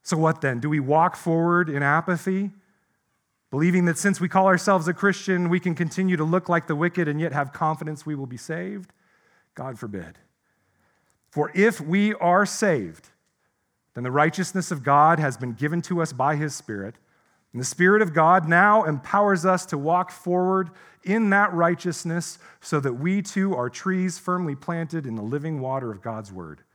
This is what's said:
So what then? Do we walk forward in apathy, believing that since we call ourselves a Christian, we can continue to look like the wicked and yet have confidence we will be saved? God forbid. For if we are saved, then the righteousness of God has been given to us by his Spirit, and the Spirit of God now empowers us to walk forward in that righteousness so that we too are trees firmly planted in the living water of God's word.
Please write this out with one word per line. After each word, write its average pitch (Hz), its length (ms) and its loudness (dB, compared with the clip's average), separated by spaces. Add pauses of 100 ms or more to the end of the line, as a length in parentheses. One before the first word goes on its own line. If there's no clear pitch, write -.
So - 140 -2
what 160 260 2
then? 131 180 0
Do 135 100 -4
we 151 100 2
walk 156 360 2
forward 170 540 2
in 143 140 -2
apathy, 180 680 0 (1000)
believing 175 340 2
that 170 120 2
since 202 240 -2
we 180 80 -2
call 190 180 4
ourselves 185 400 4
a 180 60 0
Christian, 185 560 0
we 175 100 2
can 170 160 -2
continue 180 420 0
to 156 60 0
look 180 260 0
like 170 180 0
the 156 80 -2
wicked 170 320 -2
and 147 120 -2
yet 160 140 -2
have 139 180 -4
confidence 156 540 -4
we 151 100 -6
will 135 120 -8
be 123 100 -12
saved? 180 560 -10 (640)
God 131 220 -12
forbid. 95 400 -12 (1120)
For 147 240 -4
if 208 280 2
we 202 340 2
are 180 300 4
saved, 139 640 -2 (840)
then 120 100 -8
the 127 80 -4
righteousness 160 600 0
of 143 120 -6
God 147 360 6
has 139 160 0
been 123 180 -8
given 151 300 -2
to 175 180 -2
us 156 120 -4
by 139 240 0
his 147 180 -4
Spirit, 104 400 -10 (560)
and 120 80 -10
the 127 60 -6
Spirit 190 360 4
of 175 120 0
God 165 340 4
now 202 380 6
empowers 180 600 0
us 185 220 2
to 156 100 -4
walk 170 340 -2
forward 180 580 -2 (340)
in 208 280 0
that 202 200 4
righteousness 170 880 -2 (220)
so - 180 -2
that 135 140 -2
we 175 280 0
too 190 340 -2
are 123 140 -2
trees 185 480 -4
firmly 180 380 -4
planted 165 500 -6
in 117 100 -6
the 107 80 -6
living 143 360 -6
water 131 320 -6
of 98 100 -12
God's 110 300 -10
word. 82 300 -14 (140)